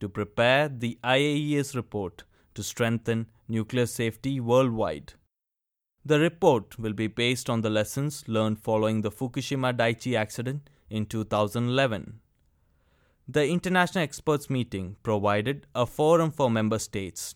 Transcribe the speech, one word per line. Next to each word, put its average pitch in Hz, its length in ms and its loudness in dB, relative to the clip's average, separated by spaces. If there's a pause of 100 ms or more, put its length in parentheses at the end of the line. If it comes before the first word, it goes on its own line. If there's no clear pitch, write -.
to 104 80 -6
prepare 120 580 2
the 120 340 -6
I 127 140 2
A 147 200 2
E 147 200 -2
A's 139 200 -2
report 104 500 -6 (300)
to 104 80 -8
strengthen 113 640 -2 (200)
nuclear 113 380 0
safety 123 560 -4
worldwide. 113 720 2 (920)
The 147 160 4
report 160 580 2
will 110 140 -4
be 107 160 -2
based 123 420 -2
on 117 120 2
the 107 80 0
lessons 120 580 -2
learned 110 320 0
following 110 420 0
the 104 100 -2
Fukushima 127 680 -4
Daiichi 120 400 0
accident 127 520 -4 (200)
in 107 160 -4
two 110 180 -4
thousand 107 460 0
eleven. 123 500 -2 (1120)
The 143 180 2
International 180 560 0
Experts 147 460 -2
Meeting 104 540 -4
provided 107 680 0
a 123 120 0
forum 160 460 2
for 135 200 2
member 110 280 2
states - 560 -8